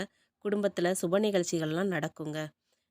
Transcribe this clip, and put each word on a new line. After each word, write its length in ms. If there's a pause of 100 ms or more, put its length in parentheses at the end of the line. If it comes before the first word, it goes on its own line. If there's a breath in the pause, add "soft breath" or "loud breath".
(460)
குடும்பத்துல 460
சுப 280
நிகழ்ச்சிகள்லாம் 760
நடக்குங்க. 460 (520)